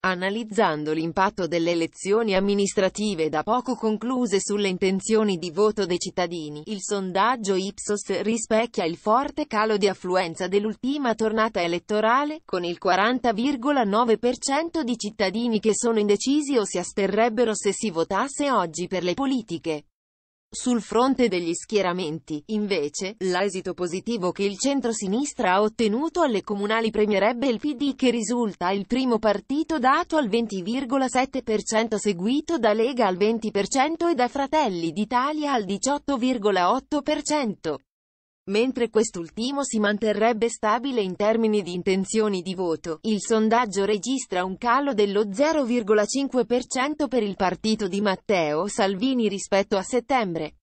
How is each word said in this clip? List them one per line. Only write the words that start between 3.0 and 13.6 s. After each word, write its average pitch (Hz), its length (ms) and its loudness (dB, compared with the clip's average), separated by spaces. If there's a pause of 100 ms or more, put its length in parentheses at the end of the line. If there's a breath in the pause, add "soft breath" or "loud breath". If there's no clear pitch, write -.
da 151 140 -2
poco 247 320 0
concluse 220 680 0
sulle 202 280 -2
intenzioni 196 720 2
di 170 120 -6
voto 202 360 0
dei 175 120 0
cittadini, 165 680 -4
il 208 140 -6
sondaggio 196 760 0
Ipsos 196 680 -4
rispecchia 220 640 0
il 165 120 -2
forte 277 520 0
calo 220 280 0
di 196 120 4
affluenza 185 580 -2
dell'ultima 220 680 0
tornata 220 440 0
elettorale, 220 840 0
con 180 180 -4
il 170 160 -4
quaranta 226 540 2
virgola 254 500 0